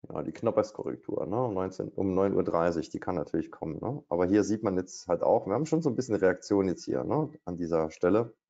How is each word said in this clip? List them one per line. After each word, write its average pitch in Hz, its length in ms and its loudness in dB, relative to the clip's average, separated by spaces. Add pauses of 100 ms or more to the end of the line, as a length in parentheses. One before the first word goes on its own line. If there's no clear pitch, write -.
Ja, - 140 -4
die - 100 -4
Knoppers-Korrektur, - 920 -2
ne, 117 200 0
um 104 100 -2
neunzehn, 95 340 -4
um 98 240 -2
neun 95 220 4
Uhr 95 80 4
dreißig, 85 460 0
die 90 100 -8
kann 90 160 -4
natürlich 80 340 -4
kommen, - 320 -8
ne? 139 260 -6
Aber 87 200 2
hier 101 160 4
sieht 101 180 -2
man 95 160 0
jetzt - 300 -8
halt 87 160 0
auch, 101 240 4
wir 95 80 0
haben 143 100 0
schon 160 160 0
so 156 80 0
ein 113 60 -2
bisschen 113 200 -2
Reaktion 95 520 2
jetzt 85 180 -4
hier, 64 180 -2
ne, 135 280 -2 (140)
an 87 120 -6
dieser 80 320 0
Stelle. 107 460 2 (140)